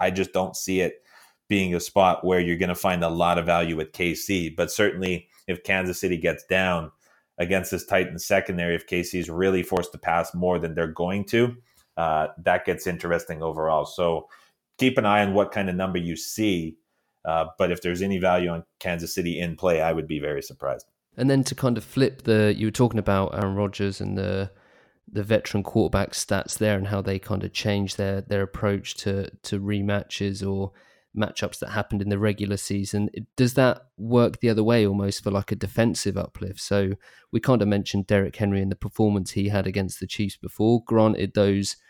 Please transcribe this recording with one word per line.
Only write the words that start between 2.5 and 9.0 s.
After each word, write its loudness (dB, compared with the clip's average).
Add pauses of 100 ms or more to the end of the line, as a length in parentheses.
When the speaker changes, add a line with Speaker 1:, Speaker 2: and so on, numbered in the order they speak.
Speaker 1:
gonna 0
find 0
a 0
lot 2
of -2
value 2
with -6
K -2
C. -2
But -2
certainly 0 (200)
if -6
Kansas -2
City 0
gets -2
down 0 (480)
against 0
this -6
Titans -2
secondary, 0
if -8
K -2